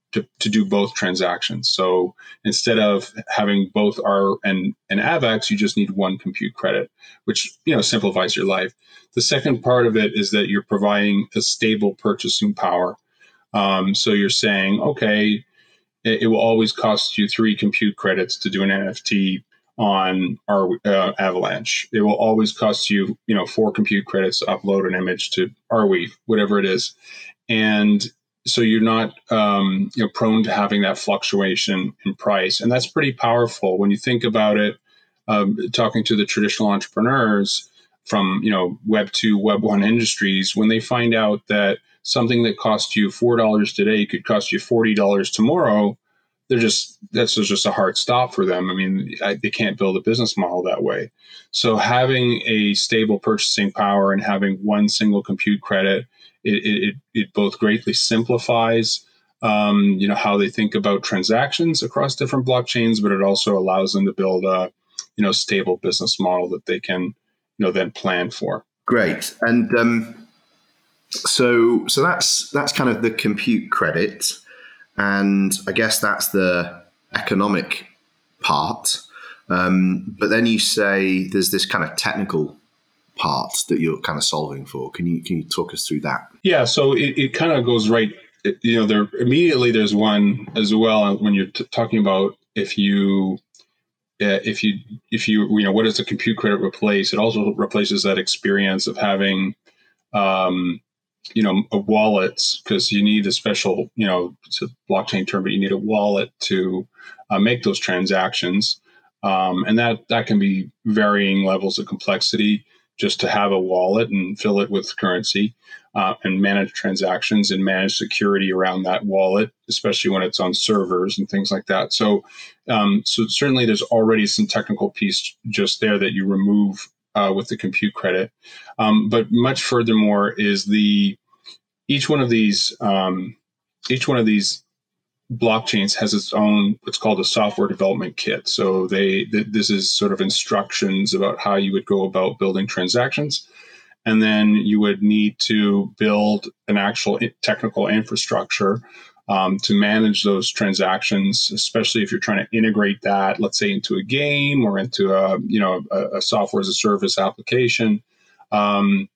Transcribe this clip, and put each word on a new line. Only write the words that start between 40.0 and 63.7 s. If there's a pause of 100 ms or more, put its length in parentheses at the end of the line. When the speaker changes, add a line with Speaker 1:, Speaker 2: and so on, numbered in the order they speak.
Speaker 1:
when
they
find
out
that (260)
something
that
cost
you
four
dollars
today
could
cost
you
forty
dollars
tomorrow, (500)
they're
just, (160)
that's
just
a
hard
stop
for
them.
I
mean,
I,
they
can't
build
a
business
model
that
way. (380)
So
having
a
stable
purchasing
power
and
having
one
single
compute
credit, (380)
it,
it,
it, (180)
it
both
greatly
simplifies, (380)
um,
you
know,
how
they
think
about
transactions
across
different
blockchains,
but
it
also
allows